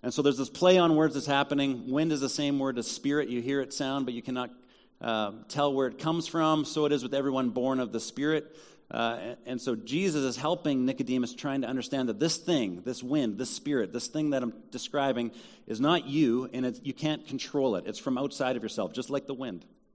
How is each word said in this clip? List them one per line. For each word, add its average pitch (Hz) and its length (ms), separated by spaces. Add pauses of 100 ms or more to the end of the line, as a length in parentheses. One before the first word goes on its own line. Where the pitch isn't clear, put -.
and 120 120
so 151 80
there's 135 160
this 135 120
play 180 280
on 165 160
words 151 200
that's 139 120
happening. 139 640
Wind 156 220
is 143 80
the 135 80
same 143 300
word 135 200
as 113 80
spirit. 143 440
You 120 100
hear 139 200
it 131 120
sound, 139 320
but 123 100
you 117 80
cannot 127 300 (480)
um, 110 480
tell 143 260
where 135 120
it 113 120
comes 160 280
from, 156 380
so 147 220
it 143 60
is 135 100
with 139 120
everyone 131 360
born 127 300
of 120 120
the 113 80
Spirit. 147 560 (340)
Uh, 117 300
and, 117 160 (100)
and 123 140
so 127 140
Jesus 147 480
is 123 140
helping 147 500
Nicodemus, 127 480
trying 139 280
to 110 60
understand 127 400
that 104 120
this 160 160
thing, 107 480
this 127 180
wind, 123 340
this 123 140
spirit, 127 420
this 120 140
thing 151 240
that 135 120
I'm 120 120 (160)
describing 123 600 (340)
is 113 140
not 147 260
you, 131 460
and 127 120
it's, 123 200
you 135 100
can't 156 320
control 135 500
it. 85 100
It's 101 120
from 131 180
outside 131 400
of 110 60
yourself, 104 300
just 127 180
like 139 160
the 139 80
wind. 117 300 (300)